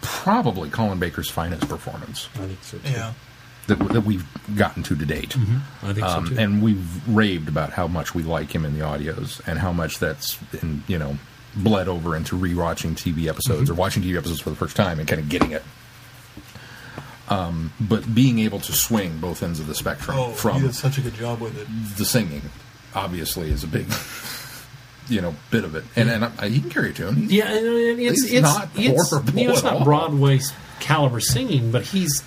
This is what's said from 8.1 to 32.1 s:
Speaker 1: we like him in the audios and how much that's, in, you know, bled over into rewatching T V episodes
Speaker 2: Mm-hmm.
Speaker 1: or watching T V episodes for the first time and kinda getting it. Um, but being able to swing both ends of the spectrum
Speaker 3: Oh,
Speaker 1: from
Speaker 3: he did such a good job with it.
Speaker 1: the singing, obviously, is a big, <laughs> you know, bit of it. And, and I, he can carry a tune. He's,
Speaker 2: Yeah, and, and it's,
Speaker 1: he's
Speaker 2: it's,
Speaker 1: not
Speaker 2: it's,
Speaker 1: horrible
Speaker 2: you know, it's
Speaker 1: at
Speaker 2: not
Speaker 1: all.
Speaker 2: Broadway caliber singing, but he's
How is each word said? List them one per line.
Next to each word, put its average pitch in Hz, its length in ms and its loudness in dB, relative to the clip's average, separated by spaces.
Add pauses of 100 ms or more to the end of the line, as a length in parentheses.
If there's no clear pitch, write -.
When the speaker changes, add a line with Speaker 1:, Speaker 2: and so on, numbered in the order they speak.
Speaker 1:
we 87 80 0
like 78 300 -2
him 80 120 0
in 73 120 -2
the 78 80 -2
audios 73 600 -6
and 80 120 -2
how 90 120 0
much 85 280 -2
that's, - 380 -2 (240)
in, 76 260 -4
you 95 100 -2
know, 71 200 -4 (380)
bled 98 320 4
over 85 280 -2
into 80 220 -4
rewatching 85 580 0
T - 160 -2
V 80 160 0
episodes 78 420 0
Speaker 2:
Mm-hmm. - 20 0
Speaker 1:
or 82 40 -2
watching 95 280 0
T 90 80 0
V 87 60 0
episodes 80 240 -4
for - 100 -6
the 76 40 -4
first - 200 -4
time 87 240 2
and 78 80 -4
kinda 78 180 0
getting 78 260 0
it. - 120 -6 (1600)
Um, 85 520 -2
but 110 360 0
being 123 240 6
able 107 200 0
to - 140 -8
swing 92 460 0
both 85 240 -4
ends 85 160 -2
of 76 80 -6
the 78 80 -6
spectrum - 420 -4
Speaker 3:
Oh, 127 140 0
Speaker 1:
from 113 300 0
Speaker 3:
he 135 60 4
did 123 80 -2
such 135 220 0
a 131 40 -2
good 117 120 -4
job 117 280 -4
with 113 180 -8
it. 104 80 -12 (300)
Speaker 1:
the 101 80 0
singing, 85 360 0 (540)
obviously, 87 560 -4
is 73 120 0
a 85 40 -6
big, 71 180 -2 (640)
<laughs> - 600 -20
you 110 120 2
know, 85 140 -4 (160)
bit 113 120 2
of 80 120 -6
it. 78 80 -6 (120)
And, 113 140 6
and 113 160 2 (140)
I, 101 100 -2
he 123 100 4
can - 120 -4
carry - 180 0
a - 40 -8
tune. 95 240 -2
He's, - 160 2
Speaker 2:
Yeah, 202 180 4
and, 220 160 2
and 233 320 2
it's, 240 240 2
Speaker 1:
he's 226 100 0
Speaker 2:
it's, 247 80 6
Speaker 1:
not 160 340 4
Speaker 2:
it's, 202 360 4
Speaker 1:
horrible 123 280 2
Speaker 2:
you - 80 4
know, 123 60 4
it's 123 60 6
Speaker 1:
at - 60 0
Speaker 2:
not 240 100 4
Speaker 1:
all. 160 80 4
Speaker 2:
Broadway 143 560 6 (400)
caliber 139 400 4
singing, 143 520 2
but 117 120 2
he's 175 440 0